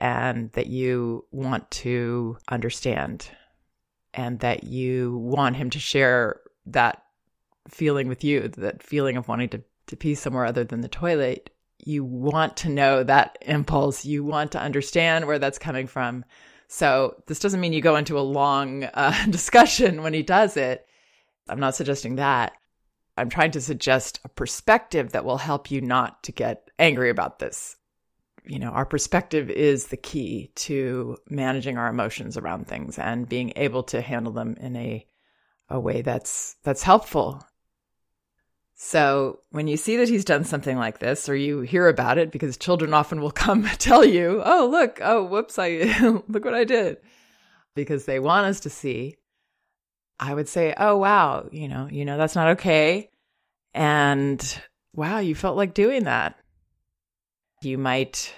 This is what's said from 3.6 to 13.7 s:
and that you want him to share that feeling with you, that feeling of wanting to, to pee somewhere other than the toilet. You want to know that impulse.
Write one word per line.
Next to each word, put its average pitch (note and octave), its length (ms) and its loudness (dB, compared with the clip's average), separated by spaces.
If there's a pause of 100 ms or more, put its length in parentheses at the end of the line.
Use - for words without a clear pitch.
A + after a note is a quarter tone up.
and A#2+ 260 -8
that A#2+ 240 -2
you B2+ 540 -4
want B2+ 380 -2
him B2 140 -6
to D3+ 80 -8
share B2+ 600 2 (260)
that A#2+ 360 2 (680)
feeling C#3 400 -2
with B2 160 -6
you, C#3 240 0
that - 340 -8
feeling C3+ 340 -2
of B2 120 -6
wanting A#2 220 -4
to, A#2+ 120 -10 (240)
to - 100 -14
pee D3 180 -2
somewhere B2+ 320 -4
other A#2+ 180 -2
than A#2 160 -6
the - 80 -8
toilet. D#3 640 -2 (340)
You D3 200 -4
want C#3+ 540 -2
to F3 100 -4
know C#3 340 4
that C3+ 400 4
impulse. C#3+ 600 0